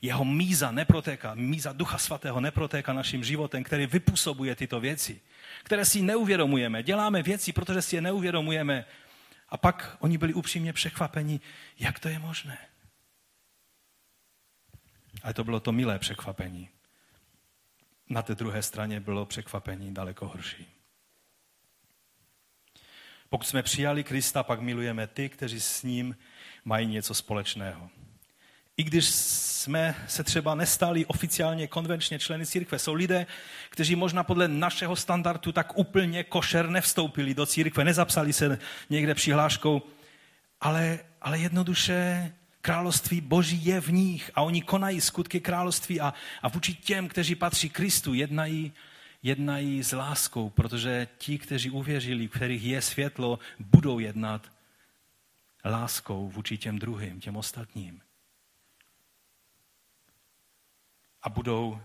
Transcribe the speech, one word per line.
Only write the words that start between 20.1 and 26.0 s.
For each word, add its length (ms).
horší. 380
Pokud 180
jsme 160
přijali 400
Krista, 400
pak 160
milujeme 480
ty, 220
kteří 320
s 220
ním 340